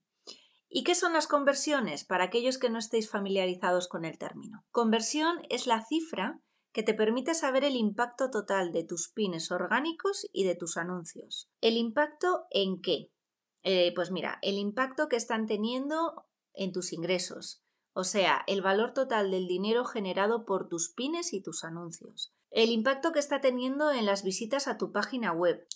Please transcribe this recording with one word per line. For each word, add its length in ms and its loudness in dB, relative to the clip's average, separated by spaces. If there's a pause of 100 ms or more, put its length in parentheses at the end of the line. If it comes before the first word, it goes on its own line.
(680)
¿Y 160 0
qué 100 6
son 180 4
las 140 2
conversiones 800 2
para 200 2
aquellos 340 2
que 120 0
no 80 -2
estéis 300 4
familiarizados 800 0
con 160 -6
el 140 -6
término? 520 -12
Conversión 800 2
es 180 -2
la 180 0
cifra 560 -2 (320)
que 100 -4
te 120 2
permite 400 0
saber 300 4
el 120 2
impacto 540 0
total 420 -2
de 120 -2
tus 240 -6
pines 420 -4
orgánicos 800 -2
y 120 -2
de 120 0
tus 200 -6
anuncios. 720 -6 (120)
¿El 160 4
impacto 760 0
en 300 0
qué? 300 -2 (520)
Eh, 320 2
pues 160 -2
mira, 320 -6
el 160 -2
impacto 500 -2
que 80 0
están 300 0
teniendo 800 -4 (260)
en 200 -6
tus 200 -2
ingresos, 720 -2 (300)
o 120 -2
sea, 420 4
el 160 0
valor 300 2
total 380 0
del 180 -2
dinero 360 2
generado 600 0
por 240 -2
tus 220 -4
pines 420 -4
y 100 -4
tus 220 -8
anuncios. 680 -12 (180)
El 200 4
impacto 420 0
que 60 0
está 220 4
teniendo 500 2
en 160 0
las 160 2
visitas 460 -2
a 100 -4
tu 140 -2
página 400 -2
web, 440 0